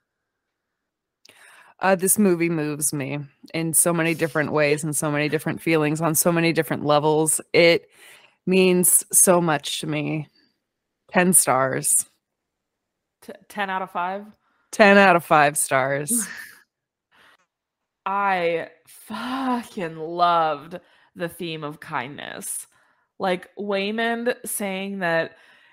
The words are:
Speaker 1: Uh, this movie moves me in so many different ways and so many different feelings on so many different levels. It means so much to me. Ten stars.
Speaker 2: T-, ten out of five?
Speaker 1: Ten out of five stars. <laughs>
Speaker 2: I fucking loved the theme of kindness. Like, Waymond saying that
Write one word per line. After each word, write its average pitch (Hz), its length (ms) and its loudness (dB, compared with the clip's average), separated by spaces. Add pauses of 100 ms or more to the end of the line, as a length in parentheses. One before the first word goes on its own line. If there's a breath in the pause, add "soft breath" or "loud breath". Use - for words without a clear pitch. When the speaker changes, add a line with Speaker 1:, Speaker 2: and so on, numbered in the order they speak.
(1800 soft breath)
Speaker 1:
Uh, 190 160 2
this 190 240 0
movie 175 300 2
moves 151 440 -4
me 139 240 -6 (380)
in 165 180 -4
so 175 180 2
many 165 220 0
different 147 380 -2
ways 147 320 2
and 151 120 -4
so 156 160 -4
many 147 180 -2
different 156 320 -4
feelings 156 400 0
on 165 120 0
so 175 180 0
many 165 220 2
different 156 320 -2
levels. 151 560 2 (120)
It 170 360 4 (560 soft breath)
means 185 680 4
so 175 300 6
much - 400 -2
to 160 60 -8
me. 151 400 -4 (840)
Ten 180 220 4
stars. 135 720 0 (1160)
Speaker 2:
T-, - 100 -18 (160)
ten 202 200 -4
out 190 120 -4
of 185 100 -10
five? 190 340 -6 (460)
Speaker 1:
Ten 202 260 6
out 190 180 8
of 170 100 0
five 151 320 4
stars. 147 760 -2
<laughs> - 40 -18 (1700 loud breath)
Speaker 2:
I 180 640 -2 (180)
fucking 233 1080 -6
loved 165 840 0 (360 soft breath)
the 175 140 -6
theme 160 340 -10
of 147 160 -10
kindness. - 880 -10 (520)
Like, 185 380 -4
Waymond 226 800 -4 (100)
saying 196 540 -8
that 165 380 -2 (360 soft breath)